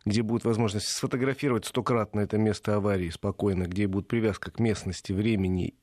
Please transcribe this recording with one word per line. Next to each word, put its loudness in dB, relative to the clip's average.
где 2
будет 0
возможность 0
сфотографировать 0
стократно 0
это 0
место 2
аварии 0
спокойно, -2
где 0
будет -2
привязка -2
к -20
местности, -2
времени 0